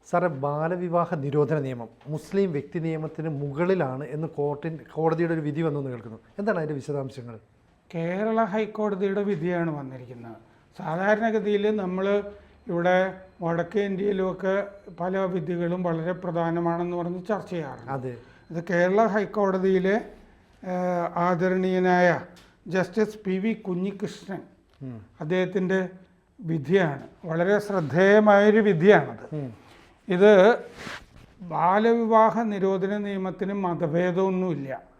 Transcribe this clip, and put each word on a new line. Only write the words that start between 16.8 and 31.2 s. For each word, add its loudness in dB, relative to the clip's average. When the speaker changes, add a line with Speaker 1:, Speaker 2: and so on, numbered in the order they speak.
Speaker 2:
പറഞ്ഞ് -6
ചർച്ച -4
ചെയ്യാറുണ്ട്. -8
Speaker 1:
അതെ. -8
Speaker 2:
ഇത് -6
കേരള 4
ഹൈക്കോടതിയിലെ, 0
ഏഹ്, -2
ആദരണീയനായ 2
ജസ്റ്റിസ് -2
പി -2
വി 0
കുഞ്ഞികൃഷ്ണൻ, -6
Speaker 1:
ഉം. -12
Speaker 2:
അദ്ദേഹത്തിൻ്റെ 0
വിധിയാണ്. 0
വളരെ 2
ശ്രദ്ധേയമായൊരു 6
വിധിയാണത്. 4
Speaker 1:
ഉം. -8
Speaker 2:
ഇത് 8